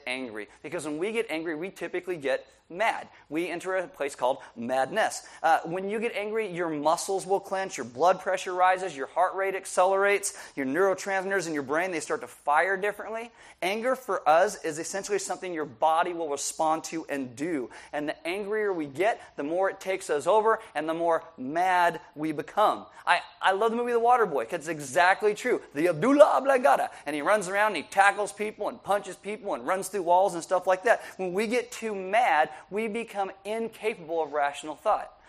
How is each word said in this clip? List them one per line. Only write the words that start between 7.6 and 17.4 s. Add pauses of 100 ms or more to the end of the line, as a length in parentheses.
your
blood
pressure
rises,
your
heart
rate
accelerates, (220)
your
neurotransmitters
in
your
brain,
they
start
to
fire
differently. (320)
Anger
for
us
is
essentially
something
your
body
will
respond
to
and
do. (220)